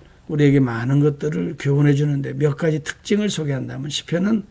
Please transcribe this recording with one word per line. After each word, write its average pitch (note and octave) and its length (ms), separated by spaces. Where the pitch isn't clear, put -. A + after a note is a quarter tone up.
우리에게 C#3+ 320
많은 B2+ 400
것들을 D3+ 580
교훈해 C#3+ 360
주는데, C#3 400
몇 C#3+ 240
가지 D#3 240
특징을 G#3 480
소개한다면 C3+ 580
시편은 G3 600